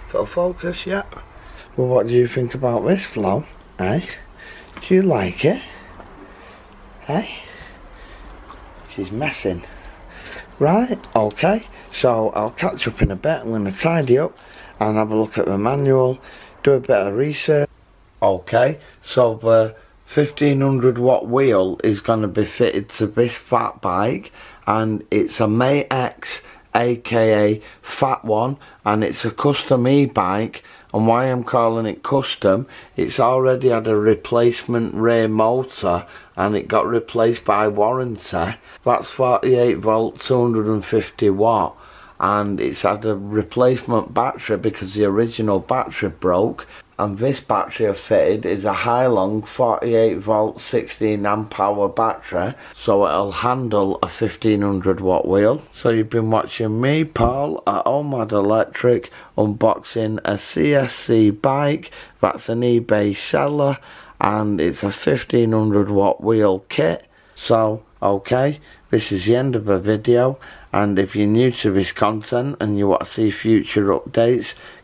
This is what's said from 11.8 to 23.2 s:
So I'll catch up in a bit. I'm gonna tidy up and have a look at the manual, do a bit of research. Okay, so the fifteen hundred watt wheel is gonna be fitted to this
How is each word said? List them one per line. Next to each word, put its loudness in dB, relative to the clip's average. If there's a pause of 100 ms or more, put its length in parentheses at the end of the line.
So 0
I'll -4
catch -6
up -6
in 2
a -6
bit. -4
I'm -6
gonna -2
tidy 2
up -4 (440)
and 0
have 0
a 0
look 0
at 0
the 0
manual, 2 (440)
do 4
a 2
bit -2
of 2
research. 0 (520)
Okay, 2 (240)
so 2
the 2 (300)
fifteen 0
hundred 2
watt 2
wheel 2
is 0
gonna 0
be 0
fitted -2
to -4
this -2